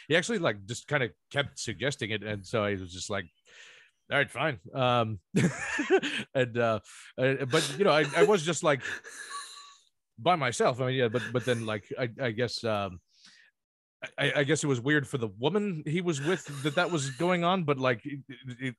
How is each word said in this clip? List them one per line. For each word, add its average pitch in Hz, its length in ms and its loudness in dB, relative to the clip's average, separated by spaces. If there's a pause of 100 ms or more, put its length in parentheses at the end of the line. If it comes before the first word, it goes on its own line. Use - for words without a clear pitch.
he 147 80 4
actually, 196 240 2
like, 110 260 0
just - 220 -10
kinda 135 220 2 (200)
kept - 300 -4
suggesting 117 520 -4
it, 104 120 -4
and 104 220 -6
so 110 180 0
I 101 120 0
was 92 180 -8
just 90 160 -10
like, 98 160 -4 (840)
"All 127 80 2
right, 139 140 2
fine." 135 260 -2 (160)
Um, 120 540 2
<laughs> - 1080 0
and, 120 240 0
uh, 113 220 2 (380)
uh, 131 340 2
but, 143 260 2
you 190 60 2
know, 190 80 6
I, 151 140 6 (100)
I 170 80 8
was 208 200 6
just, 165 200 -2
like, 143 180 4 (1400)
by 165 200 4
myself. 135 420 0
I 131 80 0
mean, 127 80 0
yeah, 127 140 2
but, 117 120 0 (120)
but 123 120 0
then, 117 200 0
like, 107 340 -6
I, 127 100 -2 (100)
I 131 120 -2
guess, 110 320 -4
um, 101 360 -2 (1160)
I, 139 200 2
I 147 60 4
guess 143 200 2
it 160 40 0
was 131 120 2
weird 139 280 2
for - 100 -6
the 117 100 -2
woman 156 580 -2
he 156 160 -2
was 170 200 -2
with 165 240 -2 (180)
that 147 120 0
that 175 160 2
was 139 200 -2
going 170 320 2
on, 180 200 2
but, 143 140 2
like, 127 280 2
it, 147 140 -8 (400)
it, 127 200 -6